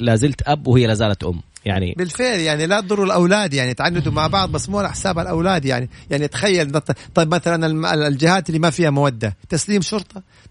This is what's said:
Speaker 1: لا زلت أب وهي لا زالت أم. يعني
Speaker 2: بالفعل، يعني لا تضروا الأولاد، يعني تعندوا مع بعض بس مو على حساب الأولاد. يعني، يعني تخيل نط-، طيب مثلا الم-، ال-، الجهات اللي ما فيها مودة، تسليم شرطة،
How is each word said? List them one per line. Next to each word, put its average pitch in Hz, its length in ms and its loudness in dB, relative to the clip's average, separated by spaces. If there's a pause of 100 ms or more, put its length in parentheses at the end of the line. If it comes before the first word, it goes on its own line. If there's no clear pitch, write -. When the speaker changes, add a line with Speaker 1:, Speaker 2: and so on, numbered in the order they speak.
Speaker 1:
لا 117 160 4
زلت 131 260 0
أب 147 240 -2
وهي 123 200 6
لا 110 80 2
زالت 104 300 0
أم. 85 160 -4 (240)
يعني 92 340 -2
Speaker 2:
بالفعل، 202 400 -2
يعني 156 280 0
لا 202 140 2
تضروا 202 260 0
الأولاد، 185 480 2
يعني 127 200 0
تعندوا 147 380 0
مع 156 140 0
بعض 185 260 0
بس 151 160 -4
مو 202 100 -2
على 190 120 -2
حساب 175 280 -4
الأولاد. 170 460 0
يعني، 127 260 -2 (200)
يعني 143 180 0
تخيل 175 440 0
نط-، 147 220 -2 (200)
طيب 165 200 2
مثلا 165 320 0
الم-، 156 200 0
ال-، 160 160 0
الجهات 151 460 2
اللي 160 100 -2
ما 165 120 2
فيها 160 200 2
مودة، 131 460 0 (120)
تسليم 196 340 0
شرطة، 190 400 -8 (280)